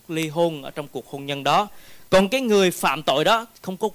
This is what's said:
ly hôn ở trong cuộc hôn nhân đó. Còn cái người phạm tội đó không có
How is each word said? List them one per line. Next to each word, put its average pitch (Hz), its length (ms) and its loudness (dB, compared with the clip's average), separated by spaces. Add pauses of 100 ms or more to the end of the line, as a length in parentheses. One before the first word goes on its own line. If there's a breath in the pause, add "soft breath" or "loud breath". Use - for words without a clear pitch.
ly 160 200 -4
hôn 156 360 0
ở 135 80 -14
trong 147 160 -10
cuộc 131 200 -12
hôn 139 180 -12
nhân 139 180 -6
đó. 165 240 2 (420 loud breath)
Còn 190 200 6
cái 262 120 0
người 202 300 4
phạm 160 320 -2
tội 147 200 2
đó 220 220 2 (160)
không 185 160 -8
có 214 180 -4